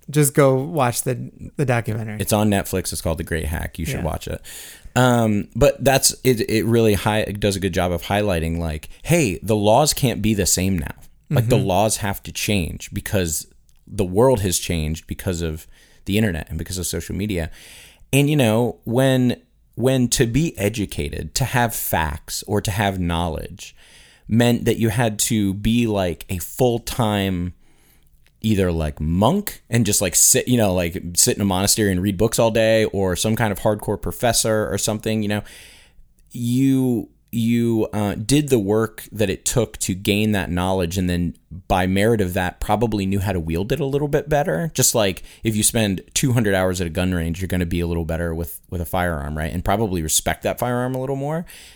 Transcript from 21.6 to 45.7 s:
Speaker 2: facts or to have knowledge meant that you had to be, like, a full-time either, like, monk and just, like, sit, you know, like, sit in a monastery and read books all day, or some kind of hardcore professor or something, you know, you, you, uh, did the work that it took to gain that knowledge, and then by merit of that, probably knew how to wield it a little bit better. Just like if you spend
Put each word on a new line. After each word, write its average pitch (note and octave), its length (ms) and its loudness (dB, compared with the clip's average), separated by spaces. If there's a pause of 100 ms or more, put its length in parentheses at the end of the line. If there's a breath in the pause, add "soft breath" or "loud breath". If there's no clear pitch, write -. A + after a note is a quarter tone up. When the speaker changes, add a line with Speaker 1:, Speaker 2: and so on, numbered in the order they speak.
Speaker 2:
facts - 720 -4
or G#2 120 0
to G2+ 120 -2
have G2 280 -2
knowledge E2+ 760 -4 (540 soft breath)
meant A#2 380 4
that A#2 120 -2
you A2+ 120 0
had G#2+ 300 0
to G#2 340 0
be, A2 340 2
like, F#2+ 400 -2
a F#2+ 120 -4
full-time G2+ 1120 -2 (880)
either, G2 280 2
like, D#2 280 -2
monk G#2 720 0
and A#2 160 2
just, G2+ 160 0
like, F#2 140 0
sit, - 320 4
you B2 100 2
know, G#2 160 2
like, F2 260 -2 (160)
sit - 200 2
in - 60 -4
a G2+ 40 2
monastery G2 460 2
and F2+ 100 0
read G2 160 0
books A2 220 2
all A2+ 120 4
day, A2 340 4
or F#2+ 300 0
some A2 200 0
kind A2 160 0
of F#2+ 80 -6
hardcore G#2 420 -2
professor A2 720 0
or G2+ 60 0
something, A2 420 -2
you G#2 80 -2
know, G#2 140 -2 (880 loud breath)
you, B2+ 800 0 (220)
you, A#2 600 2
uh, G#2 220 0
did C#3+ 340 2
the C3 100 4
work G#2+ 520 0
that G2+ 180 0
it - 160 -6
took - 320 0
to - 160 -4
gain G2+ 380 0
that G2 180 -2
knowledge, F2+ 480 0
and F2+ 120 0
then F2 260 -2 (320)
by F#2 200 2
merit G#2 320 4
of F2+ 140 -2
that, F2+ 260 -2
probably G#2 460 0
knew G2 140 0
how F#2+ 120 -2
to F#2 80 -2
wield E2 320 -2
it C#3 80 0
a D3 60 -2
little C#3 220 -2
bit C#3+ 200 0
better. D#3+ 460 0
Just - 220 2
like G2 280 0 (200 soft breath)
if A2 120 0
you G#2+ 80 0
spend G2+ 380 0 (120)